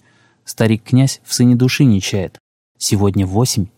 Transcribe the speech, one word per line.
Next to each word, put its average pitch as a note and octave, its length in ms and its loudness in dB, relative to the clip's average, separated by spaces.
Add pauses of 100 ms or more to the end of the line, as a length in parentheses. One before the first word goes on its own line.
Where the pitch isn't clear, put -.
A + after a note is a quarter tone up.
(440)
Старик-князь A#2+ 800 0
в - 100 -10
сыне B2 200 2
души B2+ 300 0
не G#2 160 4
чает. - 380 -8 (400)
Сегодня G2+ 480 0
в F#2+ 40 -8
восемь G#2 360 -2 (120)